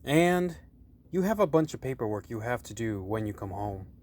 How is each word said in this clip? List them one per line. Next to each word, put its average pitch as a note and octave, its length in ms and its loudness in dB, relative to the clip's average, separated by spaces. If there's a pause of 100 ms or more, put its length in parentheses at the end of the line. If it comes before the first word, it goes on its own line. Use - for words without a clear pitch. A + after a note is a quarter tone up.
And F3 540 4 (540)
you F3+ 100 0
have G3+ 180 2
a G3+ 80 6
bunch D#3+ 260 2
of A#2+ 80 -10
paperwork G#2+ 480 -4
you A#2 100 -6
have A#2 240 -4
to - 100 -14
do G#2+ 300 -4
when G#2+ 220 -2
you G#2 80 -4
come G2 180 -8
home. G2 360 -6 (160)